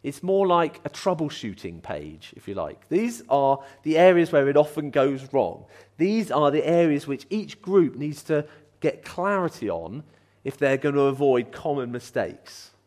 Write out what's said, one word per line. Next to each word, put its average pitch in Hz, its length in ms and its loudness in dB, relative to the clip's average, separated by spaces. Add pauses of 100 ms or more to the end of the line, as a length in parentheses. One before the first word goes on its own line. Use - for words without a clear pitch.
It's 143 200 -10
more 190 240 2
like 170 380 2
a 143 60 -8
troubleshooting 120 920 -6
page, 76 540 -12
if - 100 -18
you 98 80 -10
like. 80 340 -8
These 226 400 -2
are 139 300 2 (240)
the 156 160 0
areas 175 320 6
where 139 180 4
it 143 80 2
often 147 340 2
goes 135 420 0
wrong. 95 320 -2 (320)
These 202 340 0
are 147 200 4
the 151 140 0
areas 156 420 2
which 139 220 -8
each 196 320 -6
group 180 360 2
needs 147 280 -8
to 151 220 -2 (340)
get - 240 -2
clarity 180 640 -4
on 87 360 -8 (400)
if 135 140 -8
they're 135 180 2
gonna 143 240 0
avoid 135 500 2
common 135 400 -6
mistakes. - 800 -10 (160)